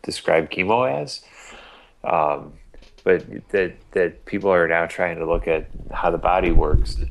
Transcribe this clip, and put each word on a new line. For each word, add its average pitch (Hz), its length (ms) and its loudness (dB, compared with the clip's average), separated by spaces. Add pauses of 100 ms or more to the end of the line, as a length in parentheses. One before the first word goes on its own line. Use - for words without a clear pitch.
describe - 480 0
chemo 123 520 0
as. - 200 -12 (840)
Um, 73 500 0 (500)
but - 460 -2
that, 92 260 -2 (160)
that 90 340 -2
people 98 260 -2
are 87 160 4
now 82 180 2
trying 87 320 -4
to 82 80 -4
look 85 220 0
at 80 220 0 (220)
how - 200 -2
the 85 60 0
body 87 340 2
works 76 460 4 (140)